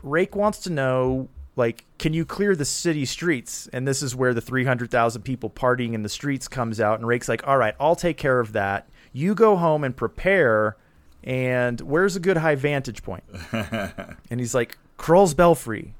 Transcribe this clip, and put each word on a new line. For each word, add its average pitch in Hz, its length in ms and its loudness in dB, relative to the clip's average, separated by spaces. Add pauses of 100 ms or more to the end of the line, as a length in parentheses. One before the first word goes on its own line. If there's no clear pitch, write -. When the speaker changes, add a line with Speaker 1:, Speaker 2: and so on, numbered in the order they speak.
Speaker 1:
Rake 160 320 0
wants 208 240 0
to - 100 -8
know, 131 600 0 (260)
like, 120 300 0 (120)
"Can 156 160 0
you 165 120 -2
clear 196 300 0
the 165 100 -2
city 151 400 -2
streets?" - 680 -4
And 127 140 -4
this 139 160 -2
is 123 120 -6
where 127 180 2
the 117 80 -2
three 127 240 -2
hundred 123 260 -2
thousand 117 320 0
people 120 260 -6
partying 123 440 0
in 110 100 -4
the 104 60 -6
streets 139 380 -6
comes 113 320 -4
out, 107 200 2
and 113 80 -6
Rake's 120 220 0
like, 120 180 -4
"All 139 100 4
right, 113 220 2
I'll 156 160 2
take 170 220 -2
care 131 220 2
of 110 140 -4
that. 98 340 -2 (260)
You 165 200 0
go 208 220 6
home 160 280 2
and 127 120 -4
prepare." 117 840 2 (460)
And, 127 580 -2
"Where's 170 340 0
a 196 40 -6
good 180 180 2
high 156 180 2
vantage 135 480 -2
point?" 85 200 -12 (280)
Speaker 2:
<laughs> - 0 - (800)
Speaker 1:
And 117 100 -6
he's 120 160 -4
like, 120 220 -2 (200)
"Kroll's 175 360 6
Belfry." 156 680 2